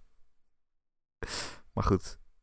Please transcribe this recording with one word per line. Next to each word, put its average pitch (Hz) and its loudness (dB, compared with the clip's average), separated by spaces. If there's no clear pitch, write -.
Maar 98 2
goed. - 4